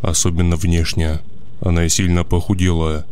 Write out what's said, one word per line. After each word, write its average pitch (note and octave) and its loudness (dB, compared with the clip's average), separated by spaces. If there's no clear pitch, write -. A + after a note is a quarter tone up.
особенно E2+ 2
внешне. E2 0
Она E2+ 2
сильно F2 2
похудела E2+ 0